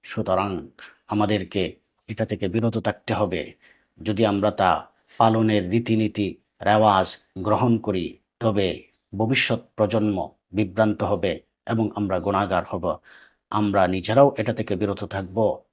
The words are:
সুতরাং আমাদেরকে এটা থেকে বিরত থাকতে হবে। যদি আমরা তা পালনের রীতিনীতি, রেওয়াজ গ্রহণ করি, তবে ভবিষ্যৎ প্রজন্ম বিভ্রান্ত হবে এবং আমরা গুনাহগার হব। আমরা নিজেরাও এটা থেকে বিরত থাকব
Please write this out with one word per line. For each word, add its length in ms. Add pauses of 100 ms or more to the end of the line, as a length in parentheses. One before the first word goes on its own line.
সুতরাং 640 (400)
আমাদেরকে 680 (320)
এটা 180
থেকে 220
বিরত 300
থাকতে 360
হবে। 400 (500)
যদি 220
আমরা 260
তা 360 (300)
পালনের 520
রীতিনীতি, 680 (300)
রেওয়াজ 520 (200)
গ্রহণ 400
করি, 400 (220)
তবে 500 (260)
ভবিষ্যৎ 460 (140)
প্রজন্ম 540 (220)
বিভ্রান্ত 520
হবে 380 (260)
এবং 280
আমরা 240
গুনাহগার 500
হব। 280 (520)
আমরা 380
নিজেরাও 500
এটা 160
থেকে 220
বিরত 280
থাকব 560 (140)